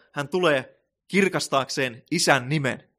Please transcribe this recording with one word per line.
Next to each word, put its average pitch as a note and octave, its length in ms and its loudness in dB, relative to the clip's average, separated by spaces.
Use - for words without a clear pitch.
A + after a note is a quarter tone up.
hän C#3+ 160 -8
tulee D3+ 520 0
kirkastaakseen C#3+ 1040 0
Isän C#3+ 380 2
nimen. C#3 500 -4